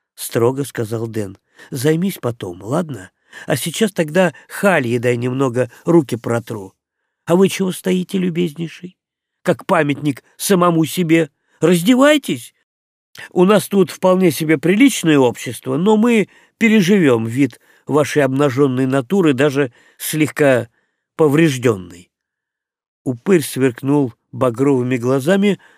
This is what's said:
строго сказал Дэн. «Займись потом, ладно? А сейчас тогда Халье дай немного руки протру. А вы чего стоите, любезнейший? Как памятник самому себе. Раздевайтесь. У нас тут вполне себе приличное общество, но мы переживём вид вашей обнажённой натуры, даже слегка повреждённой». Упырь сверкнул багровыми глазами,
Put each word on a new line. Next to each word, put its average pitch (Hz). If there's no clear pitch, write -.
строго 131
сказал 117
Дэн. 104
«Займись 160
потом, 98
ладно? 123
А -
сейчас 170
тогда 165
Халье 135
дай 123
немного 127
руки 165
протру. 117
А 165
вы 185
чего 185
стоите, 185
любезнейший? 170
Как -
памятник 143
самому 175
себе. 165
Раздевайтесь. 185
У 180
нас 196
тут 190
вполне 185
себе 156
приличное 170
общество, 131
но 214
мы 220
переживём 185
вид 123
вашей 143
обнажённой 135
натуры, 135
даже 139
слегка 139
повреждённой». 127
Упырь 143
сверкнул 131
багровыми 127
глазами, 143